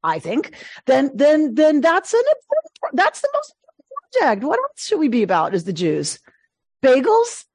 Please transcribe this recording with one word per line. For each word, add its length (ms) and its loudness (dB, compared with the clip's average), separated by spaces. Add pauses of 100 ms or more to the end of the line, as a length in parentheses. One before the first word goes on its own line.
I 180 -4
think, 360 -6 (300)
then, 280 2
then, 420 2
then 260 4
that's 320 0
an 60 4
important, 520 -2 (220)
that's 280 0
the 120 -2
most 200 -6
important 600 -20
project. 340 0
What 120 -2
else 280 -8
should 120 -2
we 100 2
be 140 0
about 300 0
as 120 -4
the 80 -6
Jews? 460 -4 (640)
Bagels? 600 2 (120)